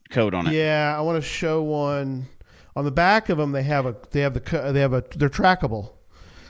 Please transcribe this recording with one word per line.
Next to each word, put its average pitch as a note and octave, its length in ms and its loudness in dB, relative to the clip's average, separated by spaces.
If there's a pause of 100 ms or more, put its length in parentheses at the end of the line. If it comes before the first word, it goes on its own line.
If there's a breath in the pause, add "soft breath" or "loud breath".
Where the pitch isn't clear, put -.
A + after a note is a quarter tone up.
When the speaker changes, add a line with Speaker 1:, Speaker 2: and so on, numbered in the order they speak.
Speaker 1:
code G#2+ 240 2
on E2+ 140 0
it. D#2+ 60 2
Speaker 2:
Yeah, D3+ 440 2
I - 20 -2
wanna D#3+ 220 0
show D#3+ 420 -2
one. C#3+ 640 -4 (460 soft breath)
On C#3+ 120 -4
the D3 60 -2
back F3 360 4
of E3+ 100 0
them, D3 140 0
they C#3 120 -2
have C#3+ 220 0
a, B2 120 -6 (140)
they C#3+ 100 0
have C#3 120 0
the B2+ 60 -4
co-, C#3+ 320 -4
they C#3 80 2
have C3+ 140 2
a, B2 100 0 (140)
they're C#3+ 120 2
trackable, A2+ 640 0 (580 soft breath)